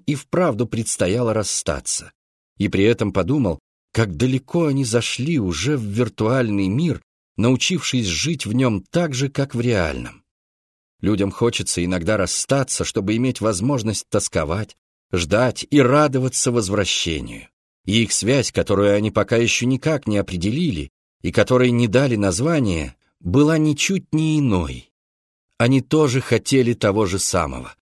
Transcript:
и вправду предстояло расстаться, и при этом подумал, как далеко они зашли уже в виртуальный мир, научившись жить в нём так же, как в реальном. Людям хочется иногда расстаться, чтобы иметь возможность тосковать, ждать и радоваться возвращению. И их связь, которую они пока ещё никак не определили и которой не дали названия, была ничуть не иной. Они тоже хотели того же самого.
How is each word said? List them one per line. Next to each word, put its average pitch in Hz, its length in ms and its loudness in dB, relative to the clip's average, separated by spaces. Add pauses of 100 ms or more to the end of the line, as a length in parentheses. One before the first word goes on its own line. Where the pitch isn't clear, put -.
и 147 80 0
вправду 131 520 0
предстояло 110 680 0
расстаться, - 800 -4 (460)
и 101 100 0
при 95 160 2
этом 110 280 2
подумал, 98 460 0 (340)
как 104 240 0
далеко 131 500 0
они 135 180 0
зашли 120 540 -2
уже 98 380 -2
в 117 60 -4
виртуальный 107 840 0
мир, 127 340 -2 (360)
научившись 123 680 0
жить 98 380 -2
в 104 80 -6
нём 120 300 0
так 165 320 -2
же, 135 160 -2
как 139 240 -4
в 120 80 -2
реальном. 78 600 -2 (800)
Людям 98 300 0
хочется 107 520 -2
иногда 90 360 0
расстаться, 127 640 -2
чтобы 107 320 -2
иметь 127 240 -2
возможность 107 720 -2
тосковать, 92 640 -2 (340)
ждать 98 600 0
и 147 100 4
радоваться 131 720 2
возвращению. 92 960 -2 (380)
И 113 160 2
их 101 100 -2
связь, 127 400 0
которую 101 420 2
они 104 160 0
пока 107 260 0
ещё 117 300 0
никак 131 400 -2
не 104 120 0
определили 98 720 -2 (320)
и 85 100 -4
которой 127 380 4
не 120 160 2
дали 120 300 2
названия, 101 800 0 (240)
была 143 360 4
ничуть 156 560 0
не 156 260 2
иной. 87 520 0 (640)
Они 127 240 4
тоже 139 400 2
хотели 120 540 2
того 107 320 2
же 92 120 -2
самого. 69 560 -4 (140)